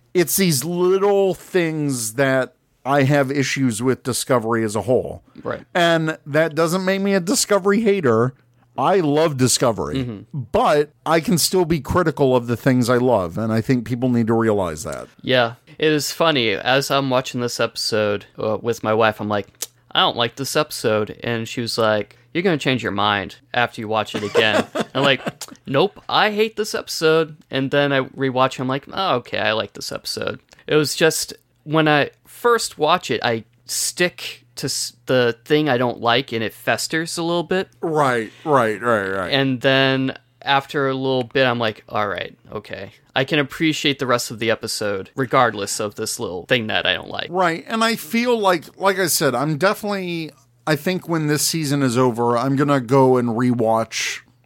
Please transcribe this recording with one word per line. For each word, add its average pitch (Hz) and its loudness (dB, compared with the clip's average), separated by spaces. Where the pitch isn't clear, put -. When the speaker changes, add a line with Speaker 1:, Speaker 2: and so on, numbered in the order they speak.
Speaker 1:
it's 175 0
these 170 2
little 190 2
things 147 -2
that 131 0
I 139 4
have 135 2
issues 135 0
with 127 0
Discovery 117 0
as 104 -2
a 110 -2
whole. 95 -2
Speaker 2:
Right. - -8
Speaker 1:
And 165 0
that 151 0
doesn't 170 0
make 190 0
me 196 0
a 196 2
Discovery 202 2
hater. 131 2
I 175 2
love 151 2
Discovery, 117 0
Speaker 2:
Mm-hmm. 117 -10
Speaker 1:
but 160 2
I 160 2
can 170 2
still 185 0
be 156 0
critical 143 2
of 120 0
the 120 0
things 127 0
I 123 4
love, 110 2
and 110 -2
I 113 2
think 123 0
people 123 -2
need 117 2
to 117 2
realize 101 0
that. 67 -10
Speaker 2:
Yeah. 123 0
It 156 2
is 151 0
funny, 147 0
as 131 0
I'm 139 0
watching 127 -2
this 120 -4
episode, 107 -2
uh, 110 -2
with 113 -4
my 110 0
wife, 107 2
I'm 104 -4
like, - -6
"I - 0
don't 175 2
like 120 -2
this 139 -6
episode." 110 -2
And 117 -4
she - -8
was 113 -6
like, 107 0
"You're 165 -2
gonna 180 2
change 131 -2
your 101 -4
mind 101 0
after 120 -2
you 110 -8
watch 107 -2
it 107 -6
again." 107 2
Speaker 1:
<laughs> - -8
Speaker 2:
I'm 131 0
like, 139 2
"Nope, 147 0
I 185 2
hate 220 -2
this 208 -4
episode." 160 0
And 135 -2
then 143 2
I 135 2
rewatch, 131 -2
I'm 127 -4
like, 135 -4
"Oh, 185 -2
okay, 120 -8
I 104 0
like 104 -4
this - -2
episode." - -8
It 139 2
was 151 0
just, - 0
when 156 2
I 147 2
first - -2
watch 160 0
it, 113 -2
I 113 -2
stick - -6
to - -8
s-, - -6
the 123 2
thing 151 2
I 123 2
don't 123 -2
like, 117 2
and 113 -2
it 101 -4
festers 160 -4
a 175 -4
little 170 0
bit. 190 -2
Speaker 1:
Right, 135 0
right, 117 4
right, 110 2
right. 95 -2
Speaker 2:
And 135 0
then 135 2
after 135 -2
a 135 -2
little 131 -2
bit, 131 0
I'm 120 0
like, 110 -4
"All 107 -2
right, - -8
okay." 98 -12
I 135 2
can 160 0
appreciate 147 -2
the 131 -4
rest 120 0
of 113 -10
the 113 -2
episode, 104 -4
regardless 117 0
of 107 -4
this - -6
little 92 -8
thing 120 0
that 92 -2
I 90 4
don't - -8
like. - -8
Speaker 1:
Right, 170 0
and 226 -2
I 226 0
feel 233 -2
like, 185 0
like 190 2
I 190 0
said, 143 2
I'm 147 -2
definitely, 180 -2
I 156 0
think 185 -2
when 160 0
this 147 2
season 143 0
is 123 0
over, 120 2
I'm 135 0
gonna 143 2
go 131 4
and 120 0
rewatch 113 0